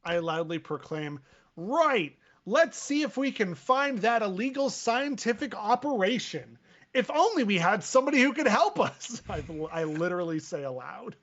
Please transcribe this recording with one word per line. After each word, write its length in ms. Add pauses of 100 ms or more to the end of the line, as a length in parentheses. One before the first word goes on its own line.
I 160
loudly 400
proclaim, 600 (360)
Right, 600 (280)
let's 320
see 260
if 140
we 140
can 240
find 440
that 220
illegal 480
scientific 840
operation. 1000 (360)
If 180
only 320
we 140
had 260
somebody 380
who 120
could 140
help 320
us. 460
<laughs> 40
I, 140 (280)
I 120
literally 560
say 240
aloud. 600